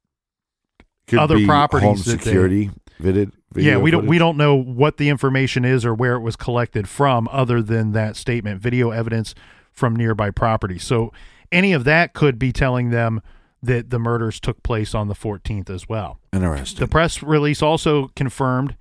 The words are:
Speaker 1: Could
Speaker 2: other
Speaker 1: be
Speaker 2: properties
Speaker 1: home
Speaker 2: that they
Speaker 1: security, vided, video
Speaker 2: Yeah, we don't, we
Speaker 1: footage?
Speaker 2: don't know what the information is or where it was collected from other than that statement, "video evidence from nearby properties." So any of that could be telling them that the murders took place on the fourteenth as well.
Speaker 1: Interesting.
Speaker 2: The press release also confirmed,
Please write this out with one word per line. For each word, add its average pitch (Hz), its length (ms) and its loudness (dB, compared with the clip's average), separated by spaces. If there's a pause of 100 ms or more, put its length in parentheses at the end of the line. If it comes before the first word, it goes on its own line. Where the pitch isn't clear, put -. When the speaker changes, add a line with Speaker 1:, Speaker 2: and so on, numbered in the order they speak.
(1080)
Speaker 1:
Could 117 120 4
Speaker 2:
other 151 180 4
Speaker 1:
be 104 80 4
Speaker 2:
properties 147 420 4
Speaker 1:
home 104 120 4
Speaker 2:
that 95 40 -4
they 117 220 -2
Speaker 1:
security, 98 460 2 (280)
vided, 95 320 0 (220)
video 151 180 2
Speaker 2:
Yeah, - 60 4
we 156 120 2
don't, 170 120 2
we 156 160 2
Speaker 1:
footage? - 20 4
Speaker 2:
don't 165 180 2
know 147 180 4
what 131 420 0
the 147 100 0
information 135 560 0
is 123 220 2
or 117 80 0
where 123 220 0
it 120 60 -4
was 113 140 -4
collected 120 540 -4
from 127 420 2
other 120 300 2
than 110 320 0
that 107 240 -2
statement, 104 440 -6
"video 123 300 0
evidence 113 420 -4 (380)
from 117 240 -2
nearby 110 340 0
properties." 104 540 -2
So 117 300 -2 (400)
any 185 180 4
of 135 140 0
that 160 280 2
could 139 240 2
be 127 140 0
telling 123 380 0
them 117 320 0 (400)
that 120 300 -4
the 123 80 -2
murders 113 420 -2
took - 200 -6
place 107 320 -4
on 104 140 -4
the 101 80 -6
fourteenth 104 540 -8
as 92 180 -10
well. 107 320 -8 (140)
Speaker 1:
Interesting. 82 480 -2
Speaker 2:
The 131 60 -2
press - 360 0
release 147 380 0
also 151 520 0
confirmed, 131 680 -2